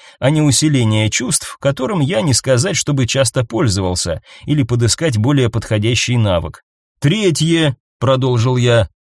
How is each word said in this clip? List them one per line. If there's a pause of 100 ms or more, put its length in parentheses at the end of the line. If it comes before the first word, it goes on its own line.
(200)
а
не
усиление
чувств,
которым
я
не
сказать,
чтобы
часто
пользовался, (240)
или
подыскать
более
подходящий
навык. (360)
«Третье», (220)
продолжил
я, (120)